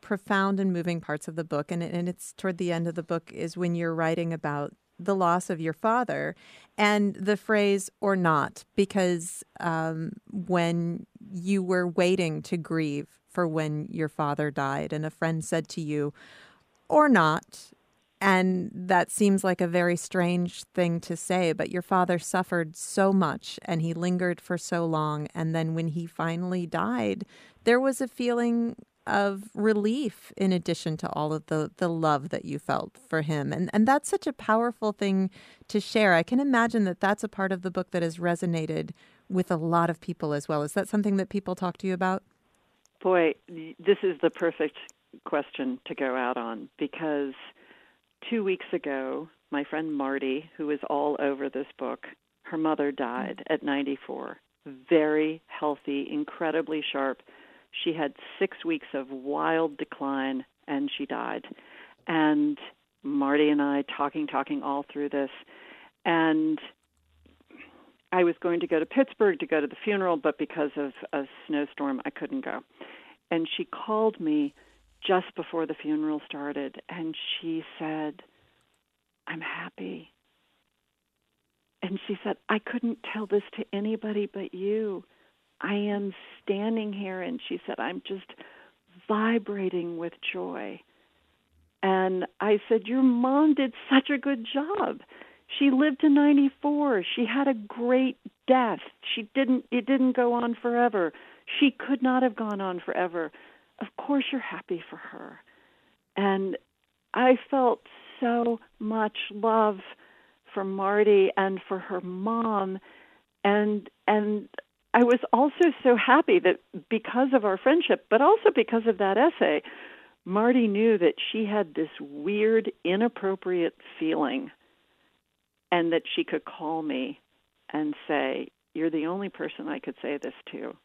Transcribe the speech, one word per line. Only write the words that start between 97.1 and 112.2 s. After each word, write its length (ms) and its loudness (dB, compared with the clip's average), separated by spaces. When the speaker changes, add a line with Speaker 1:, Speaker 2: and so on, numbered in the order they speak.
Speaker 2:
She 80 2
had 240 0
a 60 2
great 640 0
death. 340 4
She 200 -8
didn't, 360 2
it 160 0
didn't 260 4
go 220 2
on 260 0
forever. 540 2
She 120 6
could 320 -4
not 200 4
have 140 2
gone 240 -4
on 200 -4
forever. 520 -4
Of 160 -8
course 340 0
you're 120 -4
happy 480 -8
for 60 -14
her." 440 -18
And 420 0
I 240 6
felt 300 2
so 400 0
much 380 -2
love 480 2
for 120 -4
Marty 720 6
and 300 0
for 120 -4
her 220 -6
mom. 800 -2